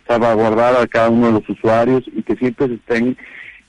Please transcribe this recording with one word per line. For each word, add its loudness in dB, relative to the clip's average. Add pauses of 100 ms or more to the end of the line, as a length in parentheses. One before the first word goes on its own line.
salvaguardar 2
a 2
cada 0
uno 2
de 2
los -2
usuarios 0
y -8
que -4
siempre -2
estén -4 (520)